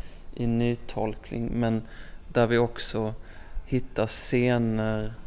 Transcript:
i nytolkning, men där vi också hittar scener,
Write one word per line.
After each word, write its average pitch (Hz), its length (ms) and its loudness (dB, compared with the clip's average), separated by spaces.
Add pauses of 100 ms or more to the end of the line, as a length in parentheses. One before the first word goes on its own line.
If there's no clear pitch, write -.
(340)
i 120 120 0
nytolkning, 117 1000 0
men 113 360 2 (500)
där 120 140 6
vi 117 120 6
också 113 560 0 (520)
hittar - 400 0
scener, 110 1040 2 (140)